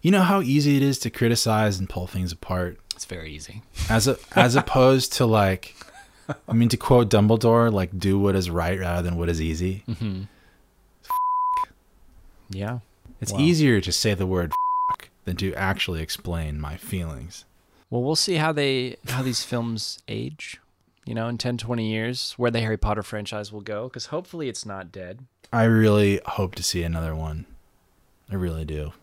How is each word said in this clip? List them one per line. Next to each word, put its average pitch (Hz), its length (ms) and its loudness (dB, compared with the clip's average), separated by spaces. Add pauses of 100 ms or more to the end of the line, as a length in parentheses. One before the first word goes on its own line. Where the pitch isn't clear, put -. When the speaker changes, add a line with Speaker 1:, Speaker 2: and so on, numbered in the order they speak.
Speaker 1:
you 165 100 4
know 196 100 6
how 196 200 4
easy 143 360 4
it 131 40 4
is 139 180 2
to 117 100 -4
criticize 110 680 2
and 92 120 -4
pull 90 180 -6
things 90 240 -4
apart? 90 480 -6 (160)
Speaker 2:
It's - 80 -14
very 80 320 -12
easy. 95 280 -16 (260)
Speaker 1:
As 113 180 2
a, 135 100 2 (160)
as 127 220 6
Speaker 2:
<laughs> 156 60 6
Speaker 1:
opposed 131 560 4
to, 131 80 2
like, 101 500 2 (720)
I 113 60 -2
mean, 117 160 4
to 110 80 2
quote 120 320 6
Dumbledore, 113 600 4
like, 95 300 -2
"Do 98 180 2
what 98 160 2
is 92 160 0
right 85 300 -2
rather 87 220 -2
than 87 160 -2
what 85 100 -2
is 82 140 0
easy." 90 480 -4
Speaker 2:
Mm-hmm. 104 320 -6 (840)
Speaker 1:
F-, 988 680 -2 (760)
Speaker 2:
Yeah. 101 300 -6 (400)
Speaker 1:
it's 110 120 -6
Speaker 2:
Wow. 101 80 -2
Speaker 1:
easier 147 420 4
to 90 100 -4
say 107 220 0
the 95 140 -2
word 87 240 0 (400)
f-, - 180 -10 (160)
than 92 120 -4
to 95 160 -4
actually 95 480 -4
explain 78 580 -6
my 76 180 -8
feelings. 80 680 -10 (440)
Speaker 2:
Well, 120 140 -2
we'll 151 120 0
see 175 200 0
how 156 160 0
they, 135 460 -2 (120)
how 127 120 -4
these 127 220 -2
films 117 640 -6
age, 117 520 -10 (460)
you 120 80 -10
know, 113 140 -4
in 120 100 -6
ten, 120 200 -4
twenty 113 320 -4
years, 113 480 -4
where 123 140 0
the 117 100 -2
Harry 110 160 -2
Potter 107 260 -2
franchise 104 480 -8
will 107 100 -12
go, 107 280 -8
'cause - 180 -12
hopefully 160 420 -8
it's - 160 -10
not 95 260 -12
dead. 98 340 -14 (260)
Speaker 1:
I 113 140 4
really 104 600 6
hope 92 300 -4
to - 80 -10
see 90 200 -2
another 82 320 -2
one. 78 300 -6 (880)
I 98 40 -6
really 82 300 -4
do. 76 380 -6